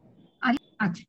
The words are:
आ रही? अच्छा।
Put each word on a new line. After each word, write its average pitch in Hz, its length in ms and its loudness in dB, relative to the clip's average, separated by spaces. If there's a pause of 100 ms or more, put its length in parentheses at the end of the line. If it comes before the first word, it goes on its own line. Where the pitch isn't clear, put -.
(440)
आ 254 60 4
रही? - 300 -2
अच्छा। 180 280 -2